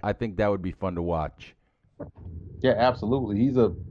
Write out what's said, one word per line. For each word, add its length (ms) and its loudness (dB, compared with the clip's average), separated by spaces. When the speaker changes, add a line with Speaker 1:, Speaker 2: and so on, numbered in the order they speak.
Speaker 1:
I 100 0
think 260 -6
that 120 4
would 120 0
be 100 -4
fun 240 -4
to 60 -2
watch. 520 -4
Speaker 2:
Yeah, 160 4
absolutely. 640 2
He's 180 4
a 160 6